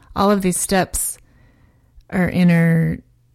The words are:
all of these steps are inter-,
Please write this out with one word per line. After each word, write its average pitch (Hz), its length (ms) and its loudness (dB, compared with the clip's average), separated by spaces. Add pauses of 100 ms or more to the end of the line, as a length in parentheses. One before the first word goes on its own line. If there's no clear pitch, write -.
(160)
all 196 140 2
of 202 140 0
these 180 160 -2
steps - 580 -4 (920)
are 185 160 -2
inter-, 165 720 2 (360)